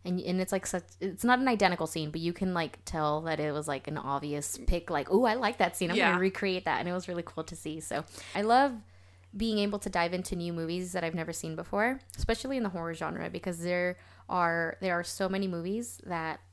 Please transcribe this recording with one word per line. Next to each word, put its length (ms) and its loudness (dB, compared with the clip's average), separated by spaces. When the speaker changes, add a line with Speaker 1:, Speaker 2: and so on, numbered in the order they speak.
Speaker 1:
And, 160 0
and 200 0
it's, 120 0
like, 140 0
such, 180 -4
it's 240 -4
not 140 8
an 100 2
identical 380 4
scene, 240 -2
but 100 -6
you 120 0
can, 220 0
like, 300 -2
tell 380 0
that 180 -2
it 120 0
was, 160 -2
like, 200 -4
an 100 -4
obvious 580 -4
pick, 240 2
like, 200 0
"Ooh, 160 6
I 80 4
like 240 0
that 180 2
scene. 140 0
I'm 60 2
Speaker 2:
Yeah. 140 6
Speaker 1:
gonna 100 4
recreate 460 0
that." 140 2
And 80 -2
it 40 -2
was 160 -4
really 180 -4
cool 180 -8
to 120 -10
see. 240 -6
So 240 -4
I 80 0
love 320 6
being 220 0
able 220 2
to 100 -4
dive 240 2
into 220 -2
new 160 -2
movies 400 -4
that 120 -2
I've 120 -2
never 160 -4
seen 240 -6
before, 440 0
especially 400 -2
in 60 0
the 80 0
horror 240 -4
genre, 340 -4
because 300 -6
there 400 0
are, 500 2
there 180 0
are 60 -2
so 240 -2
many 200 0
movies 580 -4
that 340 -4